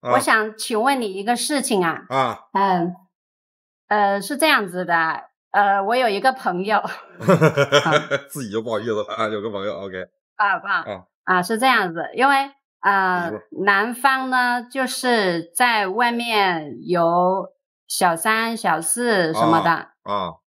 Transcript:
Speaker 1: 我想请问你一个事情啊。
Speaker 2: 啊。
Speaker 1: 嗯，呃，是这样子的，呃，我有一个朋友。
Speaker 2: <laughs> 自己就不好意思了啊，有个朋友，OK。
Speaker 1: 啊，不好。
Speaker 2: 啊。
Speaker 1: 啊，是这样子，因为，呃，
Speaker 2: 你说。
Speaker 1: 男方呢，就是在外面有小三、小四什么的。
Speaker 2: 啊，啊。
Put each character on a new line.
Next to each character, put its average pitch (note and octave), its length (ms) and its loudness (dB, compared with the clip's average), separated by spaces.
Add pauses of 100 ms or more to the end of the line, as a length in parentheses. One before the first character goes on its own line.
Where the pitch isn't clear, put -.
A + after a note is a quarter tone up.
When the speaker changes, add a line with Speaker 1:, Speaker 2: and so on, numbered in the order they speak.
(140)
Speaker 1:
我 B3+ 60 6
想 A3 380 2
请 A3 220 -4
问 C4 220 0
你 G#3 100 -4
一 F#3+ 120 -8
个 A#3 120 0
事 C4 260 -2
情 G#3+ 220 0
啊。 D#3+ 260 -2
Speaker 2:
啊。 B2+ 300 -2 (140)
Speaker 1:
嗯， F3+ 420 0 (920)
呃， G3+ 340 0
是 C4+ 160 -8
这 D#4 100 2
样 B3 200 2
子 F3+ 180 -6
的， D#3+ 440 -2 (220)
呃， G3+ 300 2
我 G#3 140 0
有 B3+ 120 2
一 G3+ 120 0
个 B3+ 120 2
朋 F#3+ 320 -4
友。 G#3 180 0 (380)
Speaker 2:
<laughs> D3 1080 2
自 C#3+ 140 -12
己 G#2 80 -10
就 A2 100 -2
不 A2+ 80 -8
好 A2 100 -2
意 A2+ 60 -8
思 A#2 80 -2
了 G#2 100 -2 (120)
啊， A2 120 -2
有 G#2+ 140 -4
个 A2 80 -6
朋 G2 160 -8
友， G2+ 160 -4
OK。 F#2 260 -10 (280)
Speaker 1:
啊， G3 240 0
不 F#3+ 80 -14
好。 G3+ 60 -2
Speaker 2:
啊。 G#2+ 320 -6 (180)
Speaker 1:
啊， F#3 180 2
是 G#3+ 160 -2
这 A#3 80 0
样 A3 260 2
子， E3 220 -6
因 B3+ 160 2
为， C#4 220 0 (300)
呃， F#3 500 0
Speaker 2:
你 - 60 -8
说。 - 280 -10
Speaker 1:
男 G3+ 280 2
方 C4 360 0
呢， B3 340 0
就 C4 220 -4
是 G#3 680 0
在 A3+ 320 2
外 A#3+ 240 0
面 G3 760 -2
有 F3+ 600 2 (380)
小 F3 280 2
三、 A3+ 400 0
小 F3 240 0
四 F#3+ 540 0
什 - 120 2
么 E3 160 4
的。 E3+ 100 2 (320)
Speaker 2:
啊， G2 100 -6
啊。 F#2 200 -4 (140)